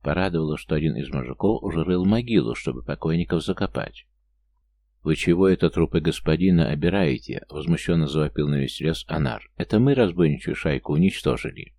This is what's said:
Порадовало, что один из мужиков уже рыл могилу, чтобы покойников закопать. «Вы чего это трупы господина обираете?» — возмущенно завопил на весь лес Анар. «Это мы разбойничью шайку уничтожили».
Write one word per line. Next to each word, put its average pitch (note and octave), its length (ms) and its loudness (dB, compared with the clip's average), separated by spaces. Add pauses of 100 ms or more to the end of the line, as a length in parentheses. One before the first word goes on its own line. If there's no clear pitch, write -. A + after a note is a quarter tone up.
Порадовало, D#2+ 540 -2
что - 180 -6
один D2+ 220 0
из C2+ 140 -8
мужиков C2+ 520 -2
уже E2 220 -2
рыл F2+ 200 0
могилу, G#2 500 2
чтобы B1 300 -6
покойников D#2+ 600 -2
закопать. - 640 -6 (960)
«Вы D#2 140 0
чего F#2 320 2
это F2+ 220 2
трупы E2 300 0
господина E2 680 2
обираете?» — D#2 800 -2
возмущенно E2 580 0
завопил D2 420 -2
на C#2+ 80 0
весь C2+ 240 -4
лес D#2 280 -2
Анар. D2+ 480 -4
«Это - 220 0
мы C3+ 160 4
разбойничью E2+ 600 2
шайку - 400 -2
уничтожили». - 840 -2